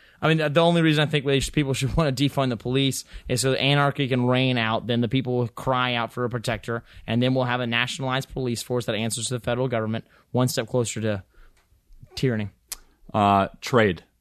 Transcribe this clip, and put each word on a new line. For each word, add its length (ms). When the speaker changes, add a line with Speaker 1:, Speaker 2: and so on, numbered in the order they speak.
Speaker 1:
I 60
mean, 100
the, 100
the 120
only 200
reason 260
I 40
think 160
we 140
should, 120
people 220
should 220
<laughs> 20
wanna 140
defund 360
the 80
police 480
is 140
so 80
that 100
anarchy 480
can 160
reign 320
out. 300
Then 160
the 60
people 280
will 120
cry 440
out 220
for 100
a 60
protector, 520
and 160
then 120
we'll 100
have 160
a 60
nationalized 640
police 300
force 240
that 80
answers 320
to 80
the 60
federal 280
government, 380
one 180
step 200
closer 340
to 200
tyranny. 340
Speaker 2:
Uh, 360
trade. 420